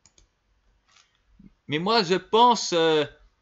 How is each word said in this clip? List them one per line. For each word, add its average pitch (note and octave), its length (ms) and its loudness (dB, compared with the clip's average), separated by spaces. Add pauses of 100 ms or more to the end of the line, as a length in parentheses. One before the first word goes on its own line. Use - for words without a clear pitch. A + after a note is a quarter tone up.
(1700)
Mais D3 120 -4
moi, G#3 240 0
je F3 120 -2
pense, A3 580 0
euh, D#3+ 320 0 (380)